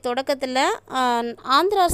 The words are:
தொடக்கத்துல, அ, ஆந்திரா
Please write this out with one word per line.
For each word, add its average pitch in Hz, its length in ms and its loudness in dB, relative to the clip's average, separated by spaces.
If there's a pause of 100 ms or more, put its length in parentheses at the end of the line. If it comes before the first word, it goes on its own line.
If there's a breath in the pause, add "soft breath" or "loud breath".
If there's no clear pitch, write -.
தொடக்கத்துல, 262 540 -2 (380)
அ, 247 280 0 (220)
ஆந்திரா 359 500 2